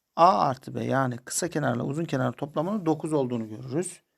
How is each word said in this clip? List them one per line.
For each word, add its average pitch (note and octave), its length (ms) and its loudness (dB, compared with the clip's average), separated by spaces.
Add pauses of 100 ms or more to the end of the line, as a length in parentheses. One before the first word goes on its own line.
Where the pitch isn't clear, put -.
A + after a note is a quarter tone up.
(160)
A F#3 220 8
artı C3 360 0
B, A#2+ 100 -4
yani B2 320 0
kısa - 320 -4
kenarla C3 360 -2
uzun D3 200 -4
kenar C3 280 -2
toplamının E3 540 -4
dokuz D#3 260 0
olduğunu B2 360 0
görürüz. C3 540 -8 (140)